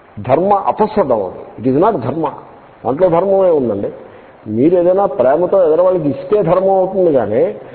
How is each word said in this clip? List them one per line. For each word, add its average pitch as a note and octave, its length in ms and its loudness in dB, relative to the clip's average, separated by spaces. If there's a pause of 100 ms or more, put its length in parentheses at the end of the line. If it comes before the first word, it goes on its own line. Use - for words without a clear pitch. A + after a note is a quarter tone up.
(200)
ధర్మ D3+ 340 0
అపసదం E3+ 720 0
అది. - 440 -8
It C3 80 0
is F3 80 2
not G#3 160 0
ధర్మ. C#3 280 -4 (560)
దాంట్లో D3+ 240 0
ధర్మమే F#3+ 400 2
ఉందండి. B2 420 -2 (560)
మీరు C#3 320 2
ఏదైనా F#3 260 2
ప్రేమతో D#3+ 680 2
ఎదరవాళ్ళకి F3 360 2
ఇస్తే G#3 340 -2
ధర్మం F#3 260 2
అవుతుంది F#3 440 0
కానీ, B2+ 420 0 (200)